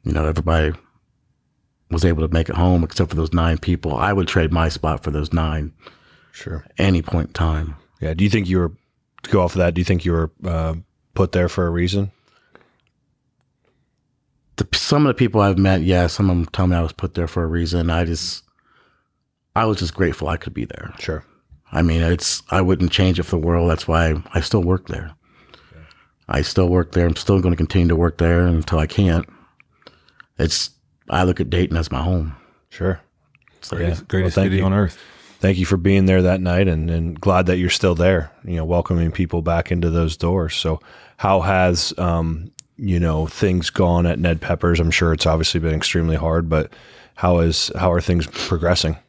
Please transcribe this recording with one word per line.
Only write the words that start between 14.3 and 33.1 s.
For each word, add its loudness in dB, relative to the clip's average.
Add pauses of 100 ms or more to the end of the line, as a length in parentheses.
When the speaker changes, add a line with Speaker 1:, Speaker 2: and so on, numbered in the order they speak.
Speaker 1:
The, -6
some 2
of 4
the 0
people 2
I've 4
met, 4
yeah, 2
some 0
of 2
them 0
tell -2
me 2
I 0
was -4
put -8
there -2
for -4
a -2
reason. 0
I 0
just, -6 (1120)
I 2
was 0
just -4
grateful -2
I -2
could -12
be -6
there. -14
Speaker 2:
Sure. -8 (460)
Speaker 1:
I -2
mean, 2
it's, -2
I 0
wouldn't 2
change 2
it -2
for -6
the -2
world. 2
That's -2
why 2 (200)
I 0
still 0
work 0
there. -10 (640)
Speaker 2:
Yeah. -20 (500)
Speaker 1:
I 0
still 2
work 2
there. 2
I'm 0
still 2
gonna 2
continue 2
to 4
work 0
there 4
until 2
I 2
can't. 2 (1080)
It's, -2 (400)
I 0
look 0
at -4
Dayton 0
as -4
my -4
home. -2 (340)
Speaker 2:
Sure. -4 (600)